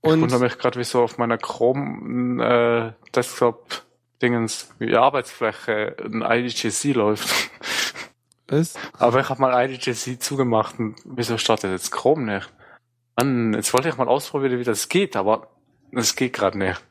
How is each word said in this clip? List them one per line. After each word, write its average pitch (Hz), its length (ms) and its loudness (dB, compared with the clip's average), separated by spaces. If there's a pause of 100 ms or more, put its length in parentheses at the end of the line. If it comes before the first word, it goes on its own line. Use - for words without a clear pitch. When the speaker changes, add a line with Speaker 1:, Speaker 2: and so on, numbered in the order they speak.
Speaker 1:
Ich 156 80 2
Speaker 2:
Und 160 120 6
Speaker 1:
wundere 123 180 2
mich 123 180 2
grad, 123 200 0
wieso 123 240 0
auf 117 160 0
meiner 117 200 0
Chrome, 123 1040 -2
äh, 117 500 2 (220)
Desktop-Dingens, - 1600 -2 (100)
wie 110 160 0
Arbeitsfläche 117 1040 0
ein 110 200 -4
I 117 220 2
D 123 60 -4
G 117 200 -2
C 139 240 -2
läuft. 107 560 0 (1000)
Speaker 2:
Was? 160 280 0 (220)
Speaker 1:
Aber 120 220 4
ich 131 100 0
hab 131 100 -4
mal 127 260 4
I - 20 -4
D 131 100 -8
G 123 160 -4
C 123 240 -6
zugemacht 123 600 0
und 110 160 -2 (100)
wieso 120 320 -4
startet 107 340 0
jetzt 92 200 -6
Chrome 143 320 2 (100)
nicht? 95 160 -6 (680)
Mann, 123 360 2
jetzt - 200 -2
wollte 165 160 2
ich 139 80 -6
mal 127 100 0
ausprobieren, 135 520 0
wie 120 40 -4
das 113 240 -2
geht, 190 300 0
aber 104 320 0 (420)
es 117 240 -2
geht 123 180 -2
grad 98 220 0
nicht. 95 360 -2